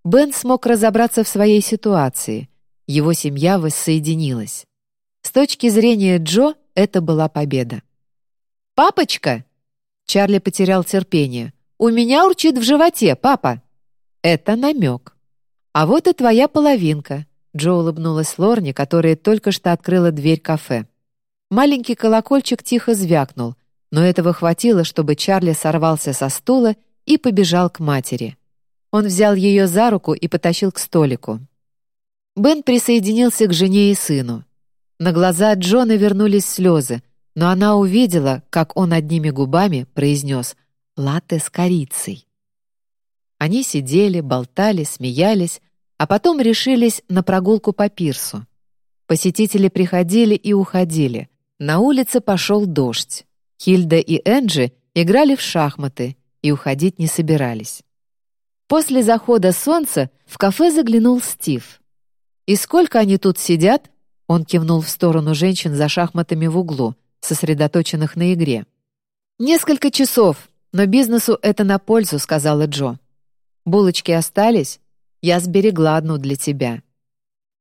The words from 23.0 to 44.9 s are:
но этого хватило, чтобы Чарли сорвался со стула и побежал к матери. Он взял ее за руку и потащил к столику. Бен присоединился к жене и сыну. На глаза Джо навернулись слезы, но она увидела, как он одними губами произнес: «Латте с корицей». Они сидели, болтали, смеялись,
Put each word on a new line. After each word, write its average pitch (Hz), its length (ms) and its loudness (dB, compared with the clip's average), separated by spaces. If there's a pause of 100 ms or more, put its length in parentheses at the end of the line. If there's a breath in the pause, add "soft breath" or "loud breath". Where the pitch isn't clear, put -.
но 151 120 2
этого 175 300 2
хватило, 170 500 2
чтобы 151 320 -2
Чарли 180 380 0
сорвался 156 580 -2
со 135 180 -4
стула 240 460 0 (300)
и 302 120 2
побежал 180 520 0
к - 100 -14
матери. 131 580 -6 (540)
Он 208 140 0
взял 202 300 2
ее 196 320 4
за 208 220 2
руку 185 240 -2
и - 160 -4
потащил 175 420 -2
к - 80 -10
столику. 127 640 -2 (960)
Бен 285 260 2
присоединился 233 840 2
к 175 60 0
жене 196 380 2
и 202 40 0
сыну. 123 500 -4 (520)
На 175 140 -2
глаза 180 440 2
Джо 190 280 2
навернулись 208 640 2
слезы, 151 580 -2 (320)
но 170 140 0
она 202 260 2
увидела, 190 720 0
как - 280 -2
он 175 160 0
одними 156 360 -2
губами 139 640 -2
произнес: 139 640 -2 (400)
«Латте 151 440 -4
с - 100 -8
корицей». 175 760 -4 (1120)
Они 190 260 -2
сидели, 170 580 0
болтали, 151 640 -2
смеялись, 170 800 -2 (360)